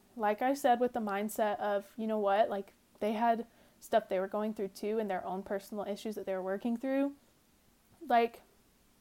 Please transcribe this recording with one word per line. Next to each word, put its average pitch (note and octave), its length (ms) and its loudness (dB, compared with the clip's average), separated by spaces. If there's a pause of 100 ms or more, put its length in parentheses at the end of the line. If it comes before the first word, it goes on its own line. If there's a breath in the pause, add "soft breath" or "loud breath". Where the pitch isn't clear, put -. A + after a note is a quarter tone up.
(160)
like G#3+ 260 0
I C4 120 4
said, B3 260 4
with B3 120 2
the A#3+ 80 -2
mindset G#3 600 -2
of, G#3 240 0 (120)
"You A3 120 -2
know A3 100 0
what? G3+ 320 4
Like, G3+ 220 -6 (260)
they G#3+ 140 0
had A#3 340 2 (320 soft breath)
stuff - 300 0
they F#3+ 100 0
were F#3+ 80 0
going G#3+ 260 -2
through G#3 160 -6
too, G#3+ 300 -2
and A3 100 -2
their F#3 160 -4
own F#3+ 200 -4
personal G3+ 400 -6
issues G3+ 320 -6
that G3 100 -8
they F#3+ 80 -4
were F#3 80 -4
working G3 340 -2
through." C4+ 360 0 (920)
Like, A#3 360 2 (580)